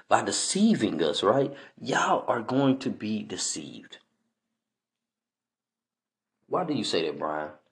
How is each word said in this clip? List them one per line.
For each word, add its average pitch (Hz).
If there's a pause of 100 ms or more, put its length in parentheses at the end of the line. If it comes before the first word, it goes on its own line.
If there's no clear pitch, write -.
by 113
deceiving 110
us, 73
right? 117 (280)
Y'all 135
are 120
going 131
to 131
be 107
deceived. - (2500)
Why 170
do 156
you 107
say 82
that, 71
Brian? 76 (220)